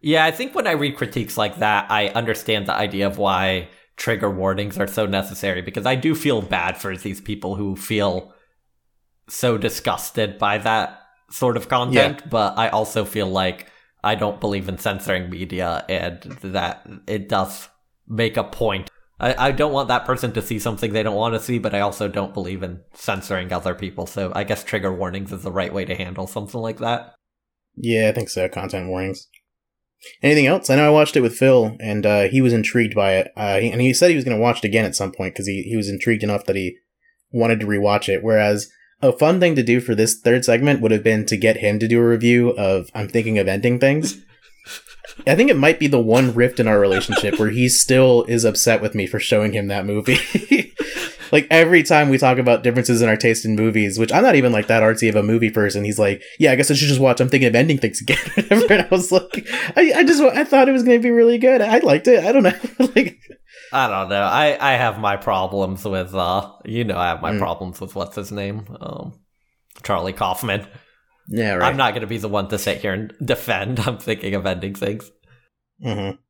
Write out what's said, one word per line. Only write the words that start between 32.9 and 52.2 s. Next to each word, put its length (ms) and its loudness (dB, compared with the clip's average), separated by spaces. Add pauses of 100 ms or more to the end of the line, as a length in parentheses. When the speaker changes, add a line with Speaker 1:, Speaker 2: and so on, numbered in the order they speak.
Speaker 2:
by 200 2
it, 240 0
uh, 200 -2
he, 120 0
and 100 -4
he 140 2
said 160 6
he 60 2
was 100 -2
gonna 100 0
watch 220 2
it 80 -4
again 180 2
at 120 -4
some 160 -4
point, 220 -8
'cause 120 -8
he, 160 -4
he 140 -6
was 120 -2
intrigued 360 -2
enough 200 -2
that 120 -2
he 200 -6 (540)
wanted 300 2
to 60 -6
rewatch 440 0
it, 120 0
whereas 460 2 (360)
a 80 6
fun 280 2
thing 160 2
to 80 2
do 160 2
for 160 -2
this 240 0
third 240 2
segment 360 2
would 120 2
have 100 0
been 240 2
to 100 -2
get 200 4
him 240 0
to 80 0
do 120 4
a 60 4
review 440 4
of 440 -2
I'm 140 -6
Thinking 280 -2
of 120 2
Ending 320 0
Things. 420 0 (480)
<laughs> 560 -14
I 80 4
think 160 4
it 60 6
might 240 4
be 80 2
the 120 4
one 320 4
rift 280 2
in 80 2
our 100 4
relationship 580 2
where 140 2
he 180 2
still 600 4
is 160 2
upset 360 2
with 140 -4
me 140 -2
for 100 -4
showing 360 0
him 120 -4
that 200 -4
movie. 920 0
<laughs> 40 -4 (500)
Like, 180 4
every 320 6
time 280 4
we 80 4
talk 180 4